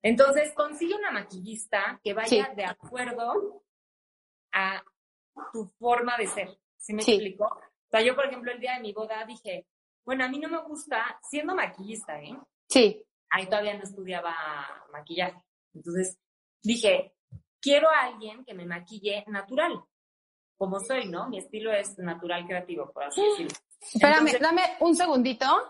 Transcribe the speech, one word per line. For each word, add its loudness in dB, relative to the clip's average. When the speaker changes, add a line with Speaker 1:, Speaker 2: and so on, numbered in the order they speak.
Speaker 1:
Entonces, 6
consigue -2
una -4
maquillista -6
que -4
vaya 2
Speaker 2:
Sí. -12
Speaker 1:
de -4
acuerdo -6
a -2
tu -8
forma 2
de -2
ser. -8
¿Sí -10
me -2
Speaker 2:
Sí. 6
Speaker 1:
explico? 0
O -10
sea, 6
yo, 4
por 2
ejemplo, -8
el -10
día -4
de -10
mi -10
boda -8
dije, -14
bueno, -2
a -2
mí -6
no -6
me -4
gusta, -4
siendo -4
maquillista, -6
¿eh? -14
Speaker 2:
Sí. 6
Speaker 1:
Ahí 0
todavía 0
no -14
estudiaba -8
maquillaje. -6
Entonces, -4
dije, 2
quiero 6
a 6
alguien -12
que -16
me -12
maquille -6
natural, -2
como -2
soy, -4
¿no? -6
Mi -8
estilo -6
es -2
natural -6
creativo, -6
por -8
así -2
decirlo. 2
Speaker 2:
Espérame, 6
Speaker 1:
Entonces 4
Speaker 2:
dame 4
un 6
segundito 2